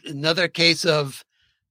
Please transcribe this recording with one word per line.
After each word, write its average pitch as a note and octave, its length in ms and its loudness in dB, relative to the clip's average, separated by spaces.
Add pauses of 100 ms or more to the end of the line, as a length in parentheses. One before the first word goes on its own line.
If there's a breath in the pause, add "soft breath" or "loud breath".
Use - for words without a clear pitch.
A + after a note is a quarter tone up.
another D#3+ 420 -2
case E3 380 2
of D3+ 400 -2 (460)